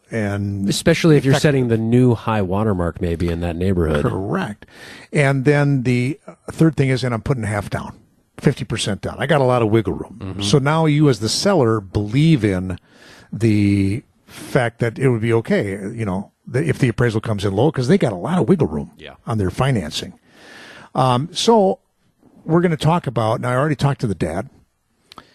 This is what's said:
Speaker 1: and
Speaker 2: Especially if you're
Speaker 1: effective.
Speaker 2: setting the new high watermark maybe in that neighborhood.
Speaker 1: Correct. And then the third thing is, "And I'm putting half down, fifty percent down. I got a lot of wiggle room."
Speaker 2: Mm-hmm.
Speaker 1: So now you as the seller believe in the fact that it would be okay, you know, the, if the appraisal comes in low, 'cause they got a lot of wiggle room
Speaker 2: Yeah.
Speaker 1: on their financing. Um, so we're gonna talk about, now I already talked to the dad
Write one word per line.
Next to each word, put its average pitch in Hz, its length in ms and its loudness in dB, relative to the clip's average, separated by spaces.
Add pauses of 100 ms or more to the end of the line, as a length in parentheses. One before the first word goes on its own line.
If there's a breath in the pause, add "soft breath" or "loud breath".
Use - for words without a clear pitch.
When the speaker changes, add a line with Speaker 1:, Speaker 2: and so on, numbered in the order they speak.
(120)
Speaker 1:
and 101 580 -2
Speaker 2:
Especially 160 480 4
if 135 80 0
you're 139 60 4
Speaker 1:
effective. 135 100 4
Speaker 2:
setting 139 280 2
the 113 100 2
new 120 340 4
high 107 300 -2
watermark 92 580 -2
maybe 85 280 -2
in 85 100 -2
that 85 160 -4
neighborhood. 82 500 0
Speaker 1:
Correct. 127 600 -4 (440 loud breath)
And 139 320 2
then 143 380 2
the 123 380 0 (320)
third 160 260 2
thing 135 120 2
is, 131 140 0
"And 123 80 -2
I'm 110 120 -4
putting 113 220 -2
half 104 260 -4
down, - 220 -8 (440)
fifty 135 280 0
percent 104 360 -4
down. - 160 -8
I 110 80 -4
got 143 160 2
a 131 40 2
lot 123 180 2
of 104 80 2
wiggle 104 220 2
room." - 280 -12
Speaker 2:
Mm-hmm. 95 220 -10
Speaker 1:
So 104 160 2
now 156 260 2
you 151 240 4
as 107 120 0
the 110 80 -2
seller 127 520 2
believe 107 640 2
in 92 320 -2 (560 loud breath)
the 101 680 2 (240)
fact - 520 -4
that 117 200 -2
it 135 100 2
would 117 120 0
be 113 120 0
okay, 113 380 0 (220)
you 113 120 -6
know, 95 260 -6 (160)
the, 147 200 -2
if 123 120 -4
the 131 100 0
appraisal 113 320 0
comes 104 240 -6
in 98 80 -2
low, 117 180 2
'cause 123 160 -4
they 185 100 4
got 135 140 0
a 92 60 -6
lot 185 220 -2
of - 100 0
wiggle 160 180 2
room 73 300 -8
Speaker 2:
Yeah. 71 160 -18 (140)
Speaker 1:
on 113 100 -2
their 92 120 -2
financing. 110 640 -2 (840 loud breath)
Um, 131 360 0
so 202 480 2 (680)
we're 170 160 2
gonna 170 160 2
talk 165 300 2
about, 113 340 0
now 123 100 -2
I 127 40 0
already 147 200 0
talked 139 260 0
to 123 60 -2
the 95 80 -2
dad 87 340 -6 (840 loud breath)